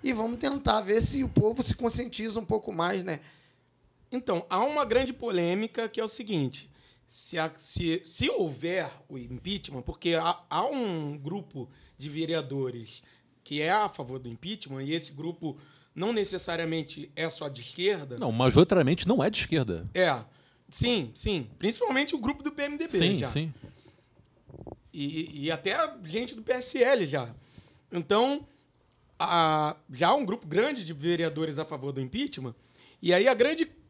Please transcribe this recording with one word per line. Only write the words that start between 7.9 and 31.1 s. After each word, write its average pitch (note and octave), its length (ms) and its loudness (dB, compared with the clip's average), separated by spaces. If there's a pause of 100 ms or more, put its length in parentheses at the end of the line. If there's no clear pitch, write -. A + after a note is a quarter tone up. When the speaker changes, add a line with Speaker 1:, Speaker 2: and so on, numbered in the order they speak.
Speaker 2:
se - 240 -2
houver E3 640 -2 (180)
o C#3 80 -12
impeachment, B2+ 640 -8
porque - 320 -2
há, E3 260 2 (100)
há F3 160 2
um E3 520 -2
grupo D3 500 -8 (300)
de C#3+ 120 -12
vereadores C#3 920 -4 (420)
que D3 160 -6
é D#3+ 120 0
a G#3 180 2
favor C3 300 -8
do B2 100 -12
impeachment, C3+ 540 -8
e D3 100 -4
esse E3 200 -6
grupo D#3+ 440 -8 (380)
não G3 160 0
necessariamente E3 1040 -4
é D#3+ 140 -2
só D#3 180 -8
de B2+ 140 -10
esquerda. D#3+ 560 -2
Speaker 3:
Não, B2 140 -2
majoritariamente C#3 760 6
não G#3+ 160 4
é F#3+ 60 4
de G#3+ 80 -2
esquerda. G#2 560 0
Speaker 2:
É, D#3+ 260 2 (480)
sim, G#3 460 0
sim. E3 340 -2 (100)
Principalmente C4+ 560 0
o C#4+ 60 -2
grupo B3 240 -4
do D4 80 -4
P C#4+ 120 -4
M D4 140 -4
D E4 80 -4
B E4 40 -10
Speaker 3:
Sim, F#3 300 4
Speaker 2:
já. C3+ 80 -2
Speaker 3:
sim. D3 260 -4 (1400)
Speaker 2:
E, D3+ 540 -6
e D#3+ 60 0
até F#3+ 260 -2 (260)
gente A3 320 -4
do A3 60 -14
P A#3+ 120 -2
S B3 300 2
L A#3+ 220 6
já. C3 240 -2 (600)
Então, A#3+ 560 2 (720)
há, D#3 600 4 (120)
já D3+ 200 4
há A3+ 40 8
um C#4 120 4
grupo G3 200 -2
grande A3 380 2
de D#3+ 80 -8
vereadores D#3 680 0